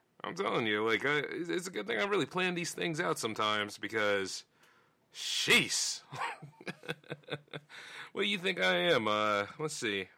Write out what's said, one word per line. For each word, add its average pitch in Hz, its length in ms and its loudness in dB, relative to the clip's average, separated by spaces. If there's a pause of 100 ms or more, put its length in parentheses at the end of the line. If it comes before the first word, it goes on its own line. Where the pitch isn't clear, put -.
(240)
I'm 104 100 -6
telling 175 320 0
you, 107 240 2
like, 110 160 2
I, 147 140 2
it's, 165 300 -6
it's 170 180 -2
a 185 40 -10
good 196 140 -6
thing 226 140 -2
I 202 60 2
really 196 200 2
plan 185 300 0
these 170 160 -4
things 165 280 -2
out 170 200 0
sometimes 107 580 0
because, 101 640 0 (720)
sheesh. - 920 0
<laughs> - 40 -20 (2000)
What 202 100 -2
do 208 60 0
you 202 100 0
think 180 200 -2
I 185 180 4
am? 160 300 6
Uh, 104 380 4 (140)
let's 151 160 -4
see, 101 320 -2 (100)